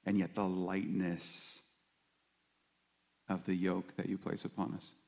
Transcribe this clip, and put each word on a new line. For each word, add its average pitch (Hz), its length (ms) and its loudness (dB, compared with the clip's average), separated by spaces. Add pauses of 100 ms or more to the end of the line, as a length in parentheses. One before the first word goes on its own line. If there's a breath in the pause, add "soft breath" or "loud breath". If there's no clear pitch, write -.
and 101 100 4
yet 92 180 2
the 98 140 2
lightness 92 1120 0 (1700)
of 95 160 -2
the 95 100 2
yoke 90 440 2
that 95 100 -2
you 98 80 0
place - 300 -4
upon - 260 -2
us. - 200 -10 (160)